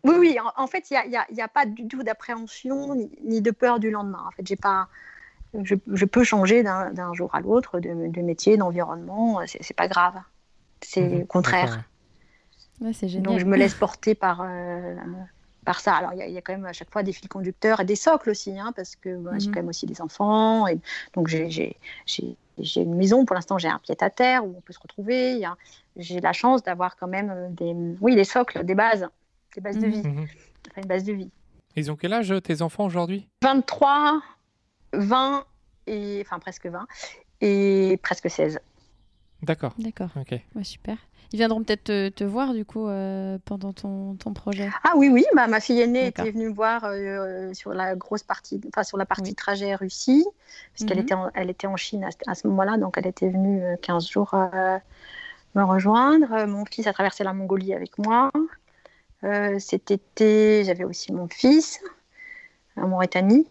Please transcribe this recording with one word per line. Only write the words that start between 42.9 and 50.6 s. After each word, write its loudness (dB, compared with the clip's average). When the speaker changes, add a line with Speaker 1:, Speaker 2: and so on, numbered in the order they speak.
Speaker 3:
pendant -8
ton, -10
ton -10
projet. -6
Speaker 1:
Ah 4
oui, 8
oui, 8
bah, 6
ma 2
fille 2
aînée 4
Speaker 3:
D'accord. -4
Speaker 1:
était -4
venue -4
voir, 0
euh, -6
sur -12
la -2
grosse -6
partie, -8
enfin, -2
sur -8
la -2
partie -2
Speaker 3:
Oui. -8
Speaker 1:
trajet -4
Russie, 2